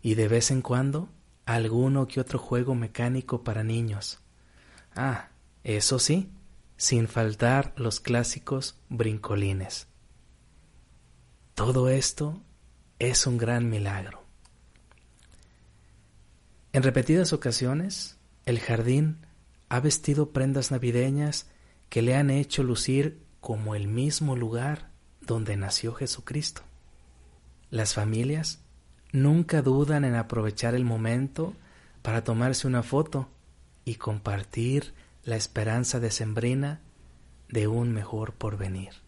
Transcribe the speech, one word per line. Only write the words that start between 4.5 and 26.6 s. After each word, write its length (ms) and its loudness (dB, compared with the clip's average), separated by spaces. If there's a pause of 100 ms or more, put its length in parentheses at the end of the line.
Ah, 360 -4 (320)
eso 360 0
sí, 320 0 (460)
sin 320 2
faltar 720 2
los 220 -2
clásicos 800 -2 (120)
brincolines. 1000 -2 (1700)
Todo 340 2
esto 540 0 (560)
es 280 2
un 120 2
gran 320 0
milagro. 520 -4 (2500)
En 80 4
repetidas 500 4
ocasiones, 840 -2 (260)
el 160 0
jardín 640 2 (460)
ha 100 0
vestido 520 2
prendas 380 0
navideñas 760 0 (400)
que 140 0
le 120 4
han 140 4
hecho 340 2
lucir 600 0 (180)
como 340 -4
el 140 -2
mismo 480 0
lugar 540 -2 (320)
donde 340 -2
nació 380 -4
Jesucristo. 680 -6 (1120)